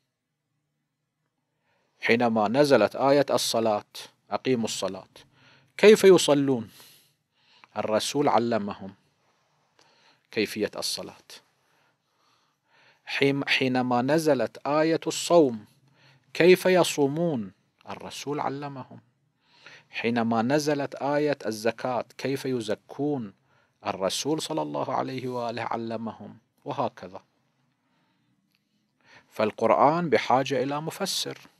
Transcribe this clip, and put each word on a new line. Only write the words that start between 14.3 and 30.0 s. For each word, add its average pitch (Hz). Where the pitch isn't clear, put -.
آية 156
الصوم: 139
"كيف 175
يصومون؟" 151
الرسول 139
علمهم. 135
حينما 117
نزلت 143
آية 147
الزكاة: 113
"كيف 135
يزكون؟" 123
الرسول 101
صلى 156
الله 143
عليه 127
وآله 117
علمهم، 113
وهكذا. 113
فالقرآن 123